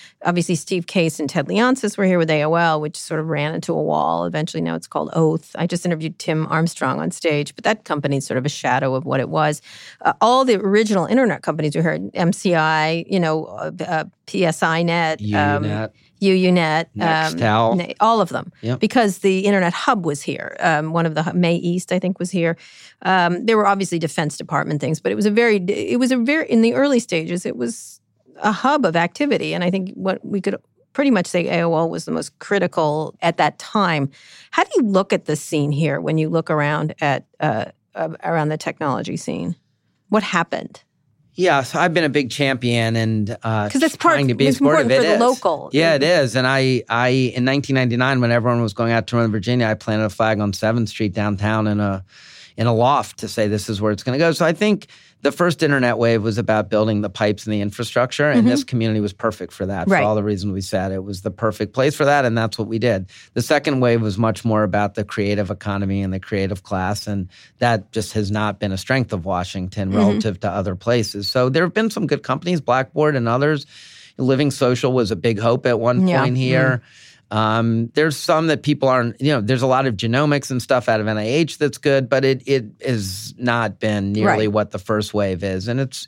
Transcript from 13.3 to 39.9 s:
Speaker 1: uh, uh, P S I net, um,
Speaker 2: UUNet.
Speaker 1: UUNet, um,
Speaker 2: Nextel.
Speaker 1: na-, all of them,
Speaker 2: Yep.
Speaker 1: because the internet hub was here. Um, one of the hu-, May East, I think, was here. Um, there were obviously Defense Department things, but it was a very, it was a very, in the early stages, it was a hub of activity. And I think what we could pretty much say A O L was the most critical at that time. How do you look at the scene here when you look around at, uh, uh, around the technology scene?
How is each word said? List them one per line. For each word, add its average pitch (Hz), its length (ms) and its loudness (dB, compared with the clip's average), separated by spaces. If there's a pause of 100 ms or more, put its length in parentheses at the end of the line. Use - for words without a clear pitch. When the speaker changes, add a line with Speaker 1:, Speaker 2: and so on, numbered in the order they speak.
Speaker 1:
uh, - 260 -10 (160)
uh, 160 160 -2 (240)
P 190 180 0
S 160 180 0
I 165 200 2
net, 165 380 0
um, 147 420 0
Speaker 2:
UUNet. 110 260 -4 (320)
Speaker 1:
UUNet, 180 640 2 (160)
um, 160 360 0
Speaker 2:
Nextel. 113 400 2
Speaker 1:
na-, - 220 -6
all 220 220 4
of 170 80 0
them, - 320 -8
Speaker 2:
Yep. 120 180 -4
Speaker 1:
because 214 380 2
the 190 220 2
internet 190 340 2
hub 220 320 0
was 147 160 -4
here. - 400 -8
Um, 160 320 0
one 170 120 2
of 160 100 -2
the 156 80 0
hu-, 165 100 -4
May 170 220 2
East, 175 360 -2
I 185 80 0
think, 185 180 -2
was 175 140 -6
here. 165 240 0 (460)
Um, 175 440 2
there 220 120 4
were 208 100 4
obviously 196 320 0
Defense 160 380 -4
Department 151 420 -4
things, 151 220 -4
but 190 100 -2
it 208 40 -2
was 214 100 0
a 208 60 2
very, 220 260 4
it 190 420 -2
was 254 140 2
a 254 40 2
very, 285 320 0
in 226 120 4
the 233 140 4
early 262 260 2
stages, 175 440 -4
it - 120 -6
was - 420 -8 (380)
a 214 160 0
hub 262 320 2
of 165 100 2
activity. 180 580 0
And 180 120 -2
I 180 40 2
think 190 260 -4
what 190 300 -4
we 202 140 -4
could 196 160 -4 (380)
pretty 277 180 2
much 190 160 2
say 175 220 -2
A 170 140 0
O 170 120 2
L 165 140 2
was 170 160 -8
the - 60 -8
most 160 280 -6
critical 160 840 0
at 170 140 0
that 151 240 0
time. 165 500 0 (420)
How - 120 2
do - 140 -4
you 311 60 2
look 196 280 2
at 196 140 -2
the 156 100 -2
scene 147 380 -2
here 143 260 0
when 156 180 -2
you 156 120 0
look 160 200 -2
around 151 520 0
at, 143 240 0 (160)
uh, 113 240 -2 (300)
uh, 160 280 -6
around 160 240 0
the 151 100 -2
technology - 600 -6
scene? 87 400 -8 (500)